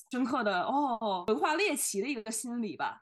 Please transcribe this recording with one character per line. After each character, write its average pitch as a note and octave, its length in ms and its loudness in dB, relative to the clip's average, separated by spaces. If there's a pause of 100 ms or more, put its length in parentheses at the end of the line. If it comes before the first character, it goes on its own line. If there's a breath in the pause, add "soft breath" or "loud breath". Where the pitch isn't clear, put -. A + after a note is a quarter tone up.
(120)
深 B3+ 120 2
刻 B3+ 200 2
的， F#3+ 200 2
哦， A3+ 640 0
文 A3 100 2
化 D#4 180 2
猎 F#4+ 200 2
奇 - 260 -2
的 A#3+ 60 0
一 D4 60 -2
个 A3 180 -6
心 A#3+ 300 -4
理 G3 140 -2
吧。 - 260 -6